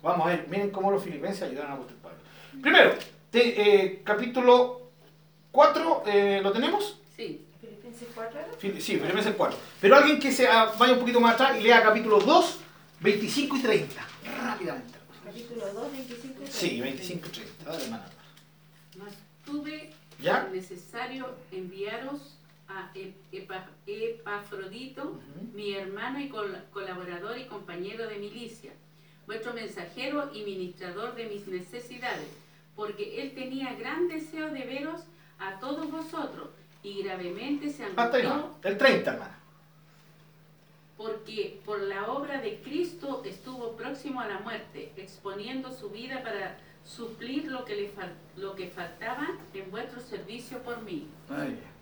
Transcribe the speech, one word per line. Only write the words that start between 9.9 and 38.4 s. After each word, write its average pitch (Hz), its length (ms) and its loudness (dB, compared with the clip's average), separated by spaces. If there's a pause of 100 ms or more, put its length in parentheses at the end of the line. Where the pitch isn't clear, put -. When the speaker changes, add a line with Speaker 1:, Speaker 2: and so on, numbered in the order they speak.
Speaker 1:
alguien 294 220 10
que 269 140 0
se, 254 160 6
ah, 226 300 8
vaya 254 160 8
un 226 60 4
poquito 240 200 4
más 233 140 8
atrás 262 240 4
y 202 40 0
lea 226 200 10
capítulo 220 360 6
dos, 302 400 6 (420)
veinticinco 240 560 2
y 247 60 -2
treinta, 202 420 0 (400)
rápidamente. 175 540 -6 (260)
Speaker 3:
Capítulo 226 480 -12
dos, 247 200 -8
veinticinco 254 340 -12
y - 60 -12 (140)
treinta. - 60 -12
Speaker 1:
Sí, 131 280 -2
veinticinco 170 480 -8
y - 20 -12
treinta. - 400 -14
Dale, 160 140 -6
hermana. 113 220 -10 (920)
Speaker 2:
Mas 202 160 -16 (320)
tuve 294 440 -8 (300)
Speaker 1:
¿Ya? 262 320 0
Speaker 2:
necesario 254 840 -10 (160)
enviaros 208 840 -10 (320)
a 190 260 -12
Ep-, 190 220 -14 (160)
Epa-, 190 340 -12 (200)
Epafrodito, 208 1160 -8
Speaker 1:
Ujú. 359 160 -8 (340)
Speaker 2:
mi 202 200 -6
hermano 208 460 -8
y 277 80 -8
col-, 202 280 -8 (160)
colaborador 185 680 -8
y 262 80 -12
compañero 202 640 -10
de 208 100 -10
milicia, 208 540 -12 (540)
vuestro 226 280 -8
mensajero 247 800 -6
y 214 100 -10
ministrador 190 680 -8
de 233 120 -10
mis 202 220 -10
necesidades, 240 800 -8 (460)
porque 208 480 -8
él 269 120 -10
tenía 262 400 -6
gran 302 340 -2
deseo 311 420 -6
de 269 140 -8
veros 294 360 -8 (380)
a 190 200 -10
todos 294 320 -6
vosotros, 320 580 -8 (340)
y 196 200 -8
gravemente 196 640 -6
se 277 160 -8
Speaker 1:
Hasta 233 320 0
ahí 247 100 4
Speaker 2:
angustió. 294 360 -4